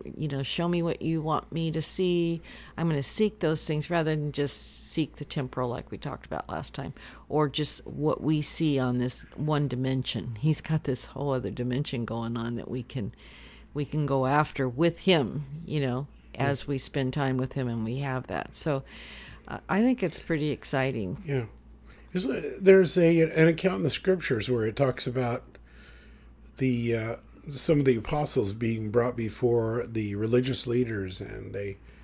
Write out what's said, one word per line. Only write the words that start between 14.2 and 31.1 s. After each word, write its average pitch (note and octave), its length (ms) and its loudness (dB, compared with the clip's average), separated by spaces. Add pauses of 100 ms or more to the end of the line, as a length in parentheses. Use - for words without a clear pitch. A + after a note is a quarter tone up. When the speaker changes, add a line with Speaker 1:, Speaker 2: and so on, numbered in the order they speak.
Speaker 1:
after C#3+ 420 2
with D#3+ 320 2
him, D#3 440 2 (220)
you D3+ 140 -2
know, C3 260 0 (280)
Speaker 2:
Yeah. C3+ 120 -2
Speaker 1:
as C#3 220 0
we C#3 100 0
spend C3 340 0
time C3 240 0
with B2+ 180 -2
him C3 140 -2
and A#2 160 -2
we A#2+ 140 -4
have C3+ 300 -4
that. - 280 -4
So, C#3 280 -2 (640)
uh, - 100 -8 (100)
I F#3+ 140 2
think B3+ 200 4
it's E3 180 -2
pretty D3+ 300 0
exciting. C3 760 -2
Speaker 2:
Yeah. C3 200 -2 (680)
Is F#3 140 -2
there, A#3+ 140 -2 (180)
there's F#3+ 380 8
a, E3+ 260 8
an D#3+ 260 6
account E3+ 300 2
in F#3 40 0
the D3 80 2
scriptures D3 600 0
where A#2+ 140 2
it A2 120 0
talks C3 300 2
about A#2+ 360 0 (1120)
the, A#2+ 400 2
uh, A2+ 200 -4 (340)
some D3 300 2
of C#3 40 2
the C3 120 6
apostles C3 580 0
being A2+ 360 -2
brought A#2+ 260 2
before A#2 720 0
the G#2+ 280 -2
religious B2 520 2
leaders, A2+ 540 -2